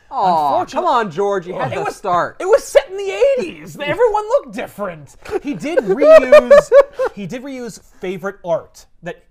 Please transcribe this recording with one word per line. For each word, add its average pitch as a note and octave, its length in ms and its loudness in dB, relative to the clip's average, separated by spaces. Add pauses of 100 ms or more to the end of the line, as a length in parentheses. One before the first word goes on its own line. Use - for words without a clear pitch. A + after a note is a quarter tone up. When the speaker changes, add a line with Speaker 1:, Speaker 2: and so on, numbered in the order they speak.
(120)
Speaker 1:
Aw, F3+ 380 0
Speaker 2:
Unfortunately, F4 360 -4
Speaker 1:
come - 0 -
on, A#3 260 0
George. G3 360 -4
You F3+ 60 -12
had - 180 -6
Speaker 2:
it - 40 -8
Speaker 1:
to - 80 -6
Speaker 2:
was, G4+ 120 -8
Speaker 1:
start. F3 460 -4
Speaker 2:
it E4+ 40 -6
was A4 160 2
set - 280 0
in F#4+ 80 -12
the G4+ 120 -8 (280)
eighties. G3 420 -12
Everyone G#4 480 -2
looked A4 260 -2
different. F#3 600 -12 (260)
He C#4 120 -8
did C4 260 -6
reuse, D4 920 6 (200)
<laughs> B4+ 240 -6
he G3+ 100 -12
did A3+ 160 -12
reuse B3+ 400 -14
favorite F#3+ 640 -12
art - 420 -8 (160)
that E3 300 -16